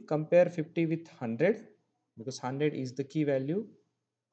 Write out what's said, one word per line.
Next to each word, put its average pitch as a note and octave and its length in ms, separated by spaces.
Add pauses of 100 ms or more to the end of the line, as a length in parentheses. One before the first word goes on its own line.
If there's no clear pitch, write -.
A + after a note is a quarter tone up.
compare D#3+ 400
fifty E3 400
with D#3+ 200 (120)
hundred, C3+ 480 (500)
because A2+ 220
hundred C#3 360
is B2+ 200
the C#3 100
key D3+ 200
value C#3+ 420 (680)